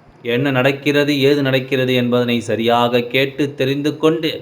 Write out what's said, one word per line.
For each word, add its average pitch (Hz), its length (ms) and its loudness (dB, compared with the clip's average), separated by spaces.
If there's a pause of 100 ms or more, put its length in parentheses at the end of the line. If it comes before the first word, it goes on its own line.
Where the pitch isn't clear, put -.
(240)
என்ன 123 260 0
நடக்கிறது, 143 600 0 (100)
ஏது 143 200 4
நடக்கிறது 131 540 0
என்பதனை 120 460 0
சரியாக 117 640 0
கேட்டு 135 460 -2
தெரிந்து 143 420 -2
கொண்டு 160 460 0